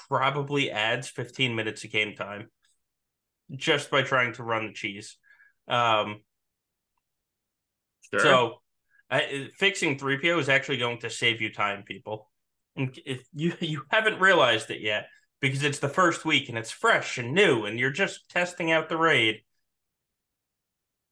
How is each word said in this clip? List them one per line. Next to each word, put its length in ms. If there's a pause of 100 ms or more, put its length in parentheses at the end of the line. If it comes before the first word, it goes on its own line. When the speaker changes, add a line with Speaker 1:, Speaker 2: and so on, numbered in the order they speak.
Speaker 1:
probably 640
adds 380
fifteen 460
minutes 280
of 80
game 240
time 360 (1000)
just 380
by 140
trying 300
to 100
run 240
the 60
cheese. 440 (500)
Um, 540 (1900)
Speaker 2:
Sure. 60
Speaker 1:
so, 420 (480)
I, 480
fixing 400
three 220
P 120
O 60
is 100
actually 300
going 220
to 100
save 320
you 100
time, 300
people. 480 (460)
And 280
if 300
you, 240
<laughs> 20
you 300
haven't 300
realized 500
it 120
yet, 260 (340)
because 220
it's 160
the 100
first 340
week 240
and 100
it's 120
fresh 480
and 160
new 320
and 140
you're 100
just 400
testing 420
out 180
the 80
raid. 440 (1700)